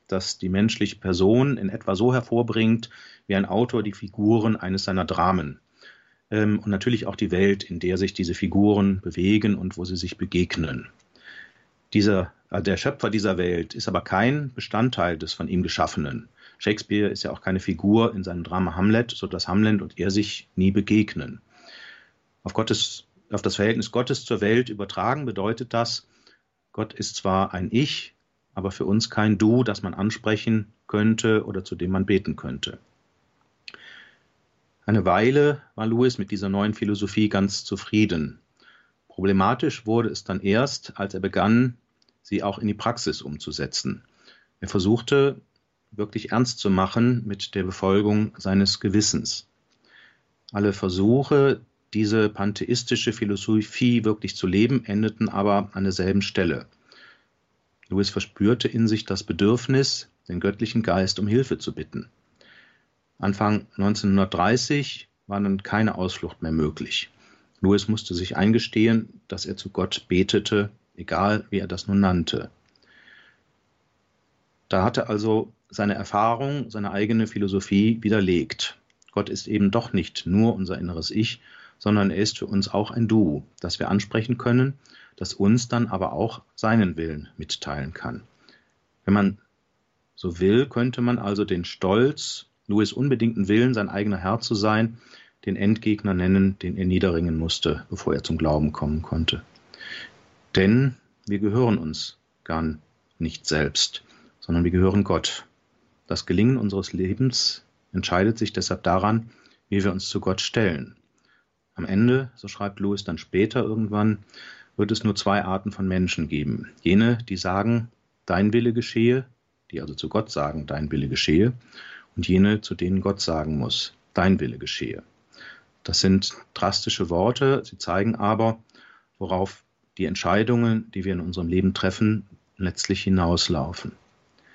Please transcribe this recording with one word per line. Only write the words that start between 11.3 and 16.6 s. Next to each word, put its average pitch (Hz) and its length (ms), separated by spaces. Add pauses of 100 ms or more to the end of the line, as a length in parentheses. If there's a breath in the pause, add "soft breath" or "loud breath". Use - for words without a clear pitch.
Dieser, 101 400 (180)
äh, 92 120
der 95 140
Schöpfer 135 340
dieser 101 260
Welt 87 380
ist - 140
aber 92 140
kein 127 520
Bestandteil 104 640
des 78 140
von - 160
ihm 87 160
Geschaffenen. 76 640 (300 soft breath)
Shakespeare 104 500